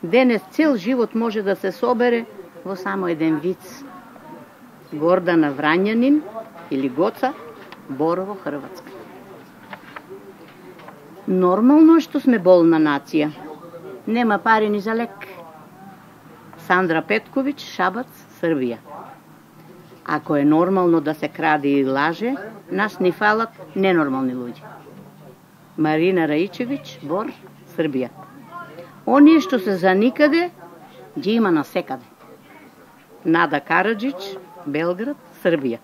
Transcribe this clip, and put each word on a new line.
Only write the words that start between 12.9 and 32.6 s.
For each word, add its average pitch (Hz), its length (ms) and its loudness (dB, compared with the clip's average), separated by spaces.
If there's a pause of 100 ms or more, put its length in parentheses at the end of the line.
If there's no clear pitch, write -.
Нема 220 320 0
пари 214 300 2
ни 208 120 -2
за 220 140 -4
лек.“ 233 320 -8 (1300)
Сандра 175 440 0
Петковиќ, 269 580 -4
Шабац, 185 480 -4 (320)
Србија. 131 360 -2 (1300)
„Ако 151 300 -4
е 143 80 0
нормално 170 560 4
да 151 140 -4
се 151 140 -8
краде 151 400 0
и 139 160 2
лаже, 165 500 -2 (360)
нас 202 300 -4
ни 180 120 2
фалат 214 360 0 (280)
ненормални 143 580 0
луѓе.“ 123 280 -12 (1160)
Марина 160 500 2
Раичевиќ, 202 760 -4
Бор, 190 240 -4 (500)
Србија. 135 320 -2 (1000)
„Оние 294 340 8
што 254 180 -2
се 190 180 -2
за 185 180 4
никаде, 294 560 2 (680)
ги 214 140 -2
има 226 180 2
насекаде.“ 147 540 -2 (1200)